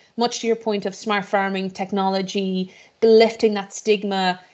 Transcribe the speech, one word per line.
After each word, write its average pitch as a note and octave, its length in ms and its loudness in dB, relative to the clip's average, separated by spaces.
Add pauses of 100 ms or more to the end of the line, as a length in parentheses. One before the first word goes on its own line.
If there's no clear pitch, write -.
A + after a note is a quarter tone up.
(180)
much A#3 240 -2
to A#3 60 -6
your A3+ 100 0
point G#3 280 -4
of F#3+ 80 -6
smart G3+ 300 -4
farming F#3+ 480 -2
technology, F#3+ 1000 -4 (280)
lifting A3 520 6
that G3 200 -8
stigma, G3 640 -2 (160)